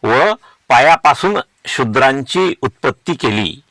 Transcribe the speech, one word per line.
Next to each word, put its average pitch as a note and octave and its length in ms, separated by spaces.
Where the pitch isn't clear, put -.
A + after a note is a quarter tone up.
व C3+ 300
पायापासून D3+ 680
शूद्रांची C3+ 920
उत्पत्ती - 520
केली. G#2+ 580